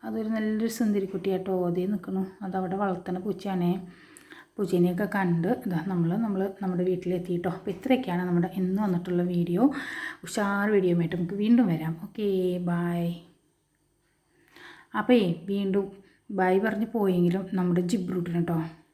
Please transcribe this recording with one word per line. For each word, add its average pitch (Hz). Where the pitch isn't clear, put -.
അതൊരു 220
നല്ലൊരു 214
സുന്ദരിക്കുട്ടിയാട്ടോ, 190
അതേ 180
നിൽക്കണു. 190
അതവിടെ 185
വളർത്തുന്ന 185
പൂച്ചയാണേ. 185
പൂച്ചേനെയൊക്കെ 180
കണ്ട് 175
ഇതാ 175
നമ്മൾ, 170
നമ്മൾ 196
നമ്മുടെ 180
വീട്ടിലെത്തിയിട്ടോ. 180
അപ്പോൾ -
ഇത്രയൊക്കെയാണ് 240
നമ്മുടെ 175
ഇന്ന് 185
വന്നിട്ടുള്ള 180
വീഡിയോ. 175
ഉഷാർ 202
വീഡിയോയുമായിട്ട് 175
നമുക്ക് 170
വീണ്ടും 233
വരാം. 156
ഓക്കേ, 208
ബൈ. 175
അപ്പേ 233
വീണ്ടും 196
ബൈ 185
പറഞ്ഞ് 220
പോയെങ്കിലും 185
നമ്മുടെ 175
ജിബ്രൂട്ടിന് 175
ട്ടോ. 165